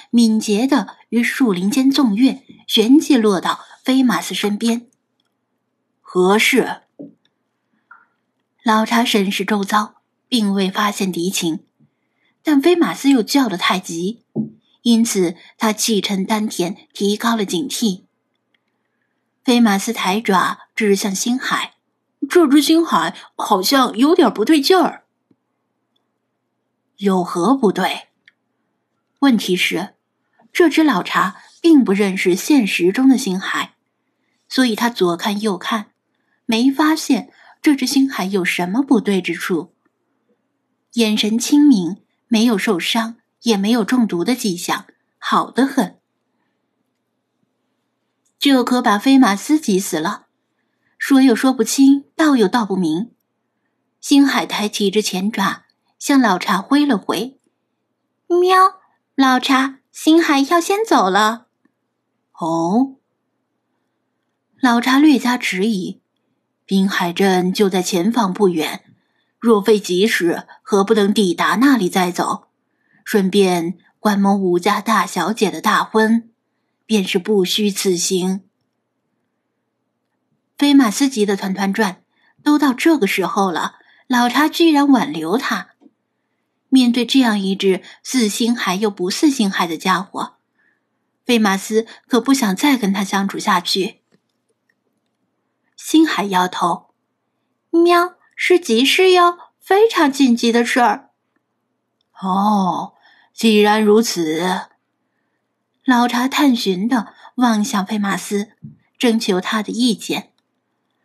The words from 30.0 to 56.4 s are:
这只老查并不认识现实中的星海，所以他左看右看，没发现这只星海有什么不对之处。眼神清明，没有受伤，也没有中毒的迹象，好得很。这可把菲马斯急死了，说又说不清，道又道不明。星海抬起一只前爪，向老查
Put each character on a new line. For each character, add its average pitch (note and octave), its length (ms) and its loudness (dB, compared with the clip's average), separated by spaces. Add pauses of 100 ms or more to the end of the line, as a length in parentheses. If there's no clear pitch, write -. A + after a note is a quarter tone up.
这 F4 160 4
只 D#4 160 2
老 A3+ 180 0
查 F3+ 320 -4 (240)
并 D#4 240 6
不 F#3 80 0
认 G3 260 0
识 F#3+ 160 0
现 B3 320 2
实 F#3 280 0
中 C4 160 4
的 B3+ 80 6
星 F#3 200 -4
海， - 360 -6 (760)
所 - 180 0
以 A#3 80 -2
他 A3 160 -2
左 F3+ 280 -2
看 G3+ 240 -6
右 G#3 160 -4
看， G#3+ 340 -8 (540)
没 A#3+ 260 2
发 D#4 240 0
现 B3+ 340 -2 (320)
这 D4 140 2
只 C4+ 100 -4
星 C4+ 240 2
海 G3+ 160 -6
有 F#3+ 200 -2
什 F3 240 -4
么 A3 120 0
不 C4+ 200 2
对 G3 200 0
之 F3 120 -6
处。 E3 400 -6 (1200)
眼 G#3+ 240 0
神 A3 200 -2
清 D4 300 4
明， F#3+ 340 2 (260)
没 G#3+ 180 2
有 A#3+ 120 2
受 F#3+ 220 -2
伤， A3+ 380 -6 (240)
也 A3 160 0
没 G3 140 -2
有 A#3+ 120 0
中 A#3 240 0
毒 F3 160 -4
的 A#3 120 -2
迹 G#3 200 -4
象， F3 300 -8 (320)
好 - 340 -4
得 C#4 140 0
很。 C4+ 340 -4 (2500)
这 C4+ 260 2
可 B3 180 -2
把 G#3+ 180 0
菲 C4+ 180 4
马 G#3 200 4
斯 D4 200 0
急 G#3 220 -2
死 F3+ 200 -4
了， E3+ 280 -8 (720)
说 C4+ 240 2
又 C4 120 6
说 C4 200 0
不 B3 100 -2
清， C#4 420 4 (100)
道 D#4 200 2
又 A3 120 4
道 A3+ 180 -2
不 G3 100 -4
明。 F3 380 -2 (880)
星 C#4 260 4
海 B3 180 -2
抬 G#3 220 -4
起 G#3 200 -4
一 F#3+ 40 -2
只 G#3+ 100 0
前 G3 300 -4
爪， F#3+ 320 -4 (340)
向 C#4 220 0
老 G#3+ 180 2
查 F#3 200 -2